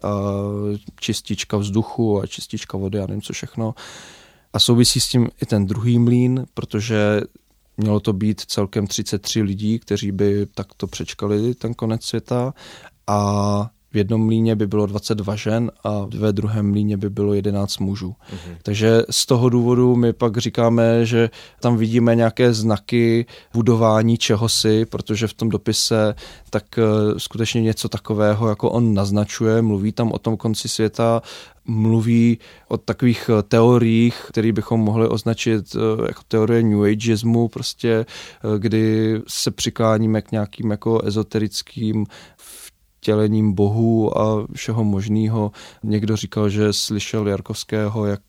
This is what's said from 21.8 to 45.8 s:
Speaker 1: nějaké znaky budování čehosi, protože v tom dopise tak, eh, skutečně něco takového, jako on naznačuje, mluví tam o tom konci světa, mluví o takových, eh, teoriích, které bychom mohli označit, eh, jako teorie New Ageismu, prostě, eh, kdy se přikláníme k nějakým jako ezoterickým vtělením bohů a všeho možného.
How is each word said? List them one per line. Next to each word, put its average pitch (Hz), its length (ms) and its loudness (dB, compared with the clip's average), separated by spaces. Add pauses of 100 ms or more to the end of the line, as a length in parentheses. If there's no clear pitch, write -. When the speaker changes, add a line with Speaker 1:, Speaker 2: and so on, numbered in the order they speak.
Speaker 1:
nějaké 117 380 4
znaky 113 720 0 (280)
budování 113 640 4
čehosi, 110 680 0
protože 107 420 -4
v - 60 -8
tom 113 160 -4
dopise 107 640 0 (340)
tak, 107 140 -4 (140)
eh, 117 40 2 (360)
skutečně 113 440 -4
něco 110 280 -2
takového, 107 600 0
jako 104 220 -2
on 117 220 2
naznačuje, 104 680 2
mluví 107 300 0
tam 113 200 -2
o - 80 -6
tom 110 180 -2
konci 110 320 -4
světa, 113 520 0 (440)
mluví 113 760 2 (280)
o 113 100 -4
takových, - 520 0 (100)
eh, 101 40 0
teoriích, 117 840 4
které 113 240 0
bychom 110 280 -2
mohli 110 280 2
označit, 113 680 -2
eh, 110 320 0
jako - 200 -10
teorie 113 360 4
New 104 200 4
Ageismu, 113 640 2
prostě, 113 580 -2 (400)
eh, 107 140 0
kdy 110 560 2 (120)
se - 240 -4
přikláníme 110 720 0
k - 100 -16
nějakým 107 400 -4
jako 110 340 0
ezoterickým 107 1000 -4 (960)
vtělením 107 520 2
bohů 110 680 2
a 107 320 0
všeho 113 300 -4
možného. 107 680 0 (320)